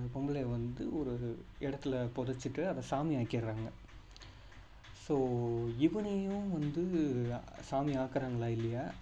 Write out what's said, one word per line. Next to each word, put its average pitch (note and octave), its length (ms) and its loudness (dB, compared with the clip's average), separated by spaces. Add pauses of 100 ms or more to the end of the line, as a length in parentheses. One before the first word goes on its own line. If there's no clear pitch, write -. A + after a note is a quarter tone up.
(140)
பொம்பளைய C#3 360 0
வந்து A#2+ 480 0
ஒரு A#2+ 460 -2 (160)
இடத்துல C3+ 560 0
புதைச்சிட்டு B2+ 500 0
அதை C#3+ 160 0
சாமி D3+ 340 2
ஆக்கிடுறாங்க. A2+ 540 0 (1300)
So, C3+ 240 4 (500)
இவனையும் G3+ 760 2
வந்து D#3 600 2 (480)
சாமி C#3 360 2
ஆக்குறாங்களா B2+ 500 0
இல்லையா, A#2 560 0